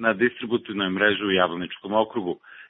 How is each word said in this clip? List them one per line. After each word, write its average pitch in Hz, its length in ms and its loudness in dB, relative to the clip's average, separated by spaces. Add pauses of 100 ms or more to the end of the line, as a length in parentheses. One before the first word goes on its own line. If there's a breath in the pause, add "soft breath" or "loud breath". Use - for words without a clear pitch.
na 113 80 4
distributivnoj 107 800 -2
mreži 98 360 2
u 95 140 2
Jablaničkom 90 520 -2 (120)
okrugu. 107 300 -4 (360 loud breath)